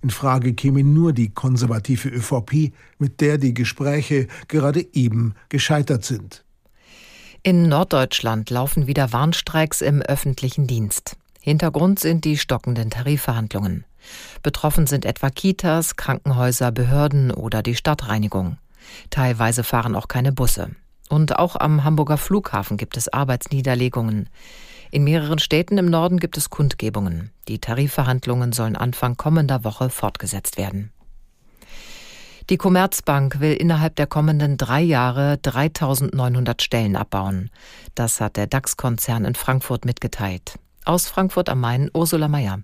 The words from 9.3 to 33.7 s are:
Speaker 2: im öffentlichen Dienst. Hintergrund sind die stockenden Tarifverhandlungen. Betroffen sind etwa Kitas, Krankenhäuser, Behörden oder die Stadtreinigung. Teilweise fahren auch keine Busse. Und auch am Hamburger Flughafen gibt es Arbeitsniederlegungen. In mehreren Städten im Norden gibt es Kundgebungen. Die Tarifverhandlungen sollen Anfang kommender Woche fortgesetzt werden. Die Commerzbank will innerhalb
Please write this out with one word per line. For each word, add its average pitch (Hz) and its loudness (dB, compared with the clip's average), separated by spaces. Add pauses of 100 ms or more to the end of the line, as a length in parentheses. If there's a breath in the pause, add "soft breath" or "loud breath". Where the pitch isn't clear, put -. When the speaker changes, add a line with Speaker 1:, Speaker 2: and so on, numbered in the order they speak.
Speaker 2:
im 143 2
öffentlichen 139 -2
Dienst. 113 -4 (220)
Hintergrund 156 2
sind 160 0
die 151 2
stockenden 117 -2
Tarifverhandlungen. 117 -2 (560 loud breath)
Betroffen 147 2
sind 135 0
etwa - -2
Kitas, 165 0
Krankenhäuser, 127 0
Behörden 135 2
oder 110 -4
die 120 -2
Stadtreinigung. 107 -2 (540 loud breath)
Teilweise 117 0
fahren 113 -2
auch 104 -4
keine 127 0
Busse. 127 2 (380)
Und 151 2
auch 175 2
am 151 2
Hamburger 151 2
Flughafen 107 -2
gibt - -8
es - -4
Arbeitsniederlegungen. 123 -2 (640 loud breath)
In 143 2
mehreren 156 2
Städten 170 2
im 185 2
Norden 170 4
gibt 170 -4
es - -4
Kundgebungen. 101 -2 (180)
Die 110 -6
Tarifverhandlungen 123 0
sollen 113 -2
Anfang 123 -2
kommender 139 2
Woche 123 -2
fortgesetzt - -6
werden. 98 -6 (1600 loud breath)
Die 185 4
Commerzbank 156 2
will 151 2
innerhalb 160 2